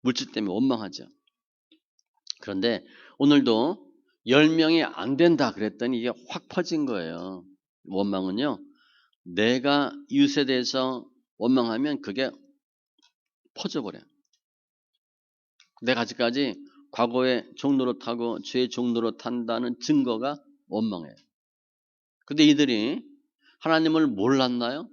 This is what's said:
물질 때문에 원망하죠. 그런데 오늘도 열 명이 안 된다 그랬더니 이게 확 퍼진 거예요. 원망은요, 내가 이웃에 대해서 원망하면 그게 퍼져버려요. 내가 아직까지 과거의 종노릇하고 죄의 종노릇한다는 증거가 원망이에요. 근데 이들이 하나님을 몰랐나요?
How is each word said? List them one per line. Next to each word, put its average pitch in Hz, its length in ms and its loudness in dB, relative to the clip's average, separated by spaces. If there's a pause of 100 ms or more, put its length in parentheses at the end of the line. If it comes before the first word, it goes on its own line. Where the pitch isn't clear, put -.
물질 127 300 -2
때문에 101 220 -4
원망하죠. 113 540 -2 (1300)
그런데 101 440 -4 (320)
오늘도 139 680 4 (440)
열 147 220 6
명이 160 340 2
안 113 340 -4
된다 147 340 4
그랬더니 110 480 -4
이게 117 120 -4 (180)
확 - 180 -12
퍼진 160 380 -4
거예요. 90 580 -8 (420)
원망은요, 98 760 -2 (640)
내가 123 680 0 (180)
이웃에 143 360 2
대해서 127 640 -2 (300)
원망하면 127 640 0
그게 127 280 -6 (1300)
퍼져버려요. - 480 -8 (1800)
내가 120 200 0
아직까지 120 540 -2 (360)
과거의 123 680 0
종노릇하고 120 840 -2
죄의 127 280 -2
종노릇한다는 117 1120 -4
증거가 131 600 0 (280)
원망이에요. 95 460 -4 (1120)
근데 147 200 4
이들이 139 580 4 (560)
하나님을 160 480 2
몰랐나요? 123 840 0